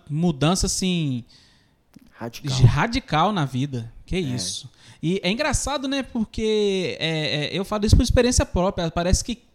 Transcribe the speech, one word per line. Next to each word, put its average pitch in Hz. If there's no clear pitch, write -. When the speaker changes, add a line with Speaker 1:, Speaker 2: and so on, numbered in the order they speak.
Speaker 1:
mudança, 165
assim, 165
Speaker 2:
Radical. 123
Speaker 1:
de 127
radical 170
na 165
vida. 127
Que 165
Speaker 2:
É. 185
Speaker 1:
isso. 127
E 180
é 180
engraçado, 269
né? 269
Porque 214
é, 151
é, 156
eu 190
falo 214
isso 214
por 269
experiência 247
própria. 180
Parece 180
que -